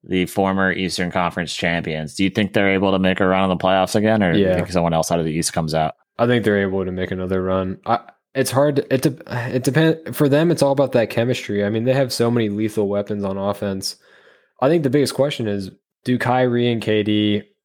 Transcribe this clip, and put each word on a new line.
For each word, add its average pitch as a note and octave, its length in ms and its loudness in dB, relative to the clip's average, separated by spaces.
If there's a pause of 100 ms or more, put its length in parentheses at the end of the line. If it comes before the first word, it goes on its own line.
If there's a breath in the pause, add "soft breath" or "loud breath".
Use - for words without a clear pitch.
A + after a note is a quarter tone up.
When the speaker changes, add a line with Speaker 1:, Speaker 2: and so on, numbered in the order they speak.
Speaker 1:
the F2+ 220 0
former F#2+ 460 0
Eastern F2 400 -4
Conference F2 440 -2
champions. D#2+ 600 -4
Do G2 80 -2
you F#2+ 60 2
think G2 240 -2
they're G2 200 2
able F#2+ 180 2
to F#2+ 80 2
make F#2+ 200 2
a G2 80 2
run F#2+ 160 2
in F#2+ 60 2
the F2+ 140 -2
playoffs F#2+ 320 2
again, A2 280 2
or E2+ 100 2
do G2+ 60 4
you G2 60 4
Speaker 2:
Yeah. F#2 100 2
Speaker 1:
think F2 160 -2
someone E2+ 220 0
else D#2+ 180 0
out E2+ 80 0
of E2 60 -2
the D#2+ 60 -4
East E2 220 -4
comes D#2+ 200 -2
out? D#2 220 0 (220)
Speaker 2:
I A#2 100 2
think A#2+ 160 2
they're G#2 180 2
able F#2+ 240 -2
to F#2 60 -6
make F#2 200 -4
another F#2 300 -2
run. F#2 440 -2
I, - 140 0 (340)
it's C3+ 180 -2
hard C#3 260 2
to, - 160 -2
it C3 100 2
de-, B2 520 -4
it B2+ 80 -2
depend-, D#3+ 520 0
for D3 120 2
them, D#3 240 4
it's - 120 0
all C#3 80 4
about C3+ 220 2
that A2+ 160 2
chemistry. A2+ 540 -2
I G2+ 60 0
mean, A2+ 160 -2
they B2+ 80 2
have C3 180 0
so A#2 200 0
many A#2 180 2
lethal G#2 380 -2
weapons G2+ 360 -4
on G2 140 -4
offense. G2 580 -4 (640 soft breath)
I B2+ 100 2
think E3 140 2
the C3+ 60 2
biggest C3 240 2
question C3 340 -2
is, G2 240 -6 (320)
do B2+ 140 0
Kyrie B2 540 2
and A2+ 100 -2
K G#2+ 220 0
D, G#2 400 2 (220)